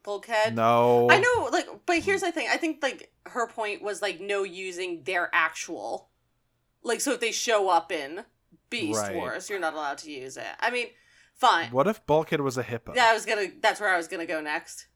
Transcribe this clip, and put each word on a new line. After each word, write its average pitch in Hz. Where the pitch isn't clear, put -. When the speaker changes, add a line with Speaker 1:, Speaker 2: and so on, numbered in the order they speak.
Speaker 1:
Bulkhead? 214
Speaker 2:
No. 120
Speaker 1:
I -
know, 466
like, 349
but 339
here's 392
the 349
thing. 262
I -
think, 320
like, -
her 233
point 208
was, 196
like, 185
no 202
using 180
their 175
actual, 160
like, 226
so 285
if 240
they 233
show 208
up 185
in 160
Beast 110
Speaker 2:
Right. -
Speaker 1:
Wars, 127
you're 202
not 160
allowed 143
to 156
use 131
it. 117
I 233
mean, 240
fine. 165
Speaker 2:
What 135
if 220
Bulkhead 151
was 131
a 123
hippo? -
Speaker 1:
Yeah, 240
I 226
was 214
gonna, 208
that's 208
where 196
I 175
was 165
gonna 170
go 160
next. 151